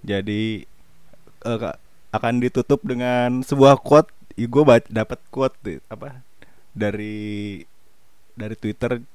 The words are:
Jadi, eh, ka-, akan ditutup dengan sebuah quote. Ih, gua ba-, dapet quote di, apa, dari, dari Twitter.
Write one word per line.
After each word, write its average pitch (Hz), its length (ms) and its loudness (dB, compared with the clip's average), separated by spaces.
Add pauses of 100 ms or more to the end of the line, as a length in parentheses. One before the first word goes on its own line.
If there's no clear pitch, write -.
Jadi, 104 560 -4 (800)
eh, 117 160 -4
ka-, 87 160 -8 (400)
akan 117 240 0
ditutup 123 480 0
dengan 123 560 -2
sebuah 135 400 6
quote. 151 320 4 (240)
Ih, 120 80 -4
gua 143 320 6
ba-, - 80 0
dapet 110 400 -6
quote 131 400 -4
di, 80 240 -10
apa, 127 320 -16 (480)
dari, 104 960 -6 (720)
dari 107 160 -8
Twitter. 120 480 -6 (120)